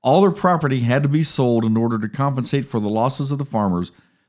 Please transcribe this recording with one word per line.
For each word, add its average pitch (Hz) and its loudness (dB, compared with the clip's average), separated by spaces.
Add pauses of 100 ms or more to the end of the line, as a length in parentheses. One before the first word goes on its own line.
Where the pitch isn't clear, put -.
All 151 4
their 196 4
property 151 0
had 123 2
to 143 2
be 151 2
sold 120 0
in 110 2
order 117 0
to 110 -6
compensate 135 -2
for 117 -4
the 104 -2
losses 131 -2
of 139 -4
the 139 -6
farmers. 95 -2 (380)